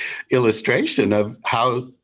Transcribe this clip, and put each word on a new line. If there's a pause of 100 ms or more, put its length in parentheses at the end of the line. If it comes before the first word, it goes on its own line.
(320)
illustration
of
how (160)